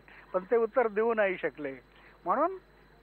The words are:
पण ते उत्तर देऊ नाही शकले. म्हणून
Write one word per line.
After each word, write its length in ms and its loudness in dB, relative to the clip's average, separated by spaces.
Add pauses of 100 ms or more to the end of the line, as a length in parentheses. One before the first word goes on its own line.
(340)
पण 180 0
ते 40 2
उत्तर 320 2
देऊ 260 0
नाही 240 0
शकले. 380 -6 (500)
म्हणून 320 0 (460)